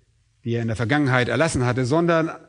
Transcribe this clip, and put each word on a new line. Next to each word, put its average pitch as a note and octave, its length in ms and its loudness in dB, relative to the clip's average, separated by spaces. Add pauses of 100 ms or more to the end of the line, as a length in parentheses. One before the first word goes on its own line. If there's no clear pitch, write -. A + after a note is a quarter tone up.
(420)
die A#2 120 -4
er A#2 80 -2
in A#2 40 -4
der A2+ 80 -2
Vergangenheit B2 540 0
erlassen C3 360 0
hatte, B2 220 0
sondern D#3+ 460 2 (160)